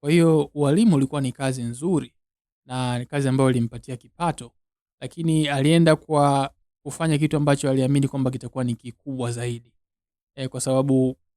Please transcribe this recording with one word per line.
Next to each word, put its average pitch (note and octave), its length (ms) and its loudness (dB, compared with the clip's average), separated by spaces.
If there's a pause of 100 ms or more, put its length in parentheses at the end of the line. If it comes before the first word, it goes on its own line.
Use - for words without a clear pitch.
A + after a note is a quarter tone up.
Kwa D3 80 -2
hiyo, D#3+ 440 4
ualimu D3+ 420 4
ulikuwa C3+ 240 0
ni C3 120 -4
kazi C3 300 -4
nzuri C3 520 -4 (520)
na B2+ 320 -4
ni B2 80 -8
kazi C#3 220 -2
ambayo C3 220 2
ilimpatia A#2+ 460 -4
kipato, C#3+ 560 -8 (480)
lakini D#3+ 480 -2
alienda D#3 480 4
kwa C#3+ 580 0 (280)
kufanya D3+ 360 -2
kitu D3+ 180 0
ambacho D3 340 0
aliamini C3+ 380 2
kwamba C3 220 -2
kitakuwa B2 340 -8
ni B2 100 -2
kikubwa A#2+ 580 -10
zaidi. A#2+ 400 -10 (640)
Eh, C3 120 -8
kwa B2+ 120 -10
sababu C3 560 2 (200)